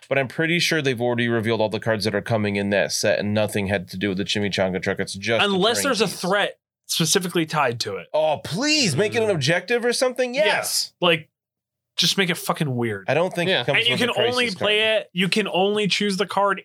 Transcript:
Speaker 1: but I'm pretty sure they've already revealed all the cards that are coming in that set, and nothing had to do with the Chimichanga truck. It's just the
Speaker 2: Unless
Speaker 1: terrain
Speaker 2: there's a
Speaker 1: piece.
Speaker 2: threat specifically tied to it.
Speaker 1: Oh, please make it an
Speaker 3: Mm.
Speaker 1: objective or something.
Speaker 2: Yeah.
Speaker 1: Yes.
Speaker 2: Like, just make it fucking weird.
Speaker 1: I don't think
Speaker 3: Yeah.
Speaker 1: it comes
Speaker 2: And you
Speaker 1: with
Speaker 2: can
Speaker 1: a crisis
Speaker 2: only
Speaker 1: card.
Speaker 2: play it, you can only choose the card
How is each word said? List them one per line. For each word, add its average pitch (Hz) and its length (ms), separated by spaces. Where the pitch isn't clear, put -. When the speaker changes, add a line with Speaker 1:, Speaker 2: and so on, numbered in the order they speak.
Speaker 1:
but 135 120
I'm 135 80
pretty 165 320
sure 160 220
they've 131 200
already 120 260
revealed 113 320
all 107 100
the 107 100
cards 110 260
that 92 100
are 98 60
coming 104 340
in 101 140
that 92 220
set, - 280
and 104 140
nothing 107 340
had 95 220
to 92 80
do 101 120
with 92 100
the 98 60
Chimichanga 95 560
truck. 95 180
It's 95 160
just 107 240
the 202 140
Speaker 2:
Unless 202 280
Speaker 1:
terrain - 60
Speaker 2:
there's 226 140
a 214 40
Speaker 1:
piece. - 160
Speaker 2:
threat 190 380
specifically 170 600
tied 135 360
to 101 160
it. 85 160
Speaker 1:
Oh, 156 300
please 247 520
make 214 200
it 233 80
an 214 60
Speaker 3:
Mm. 196 60
Speaker 1:
objective 180 500
or 240 80
something. 254 400
Speaker 2:
Yeah. 294 120
Speaker 1:
Yes. 120 560
Speaker 2:
Like, 170 280
just 175 200
make 190 120
it 165 80
fucking 156 380
weird. 107 340
Speaker 1:
I 127 40
don't 170 200
think 170 160
Speaker 3:
Yeah. 160 120
Speaker 1:
it - 40
comes 147 140
Speaker 2:
And 226 80
you 247 60
Speaker 1:
with 180 60
Speaker 2:
can 240 100
Speaker 1:
a 220 40
crisis 220 200
Speaker 2:
only 247 140
Speaker 1:
card. 190 100
Speaker 2:
play 208 220
it, - 160
you 185 160
can 202 180
only 202 400
choose 202 300
the 196 80
card 196 400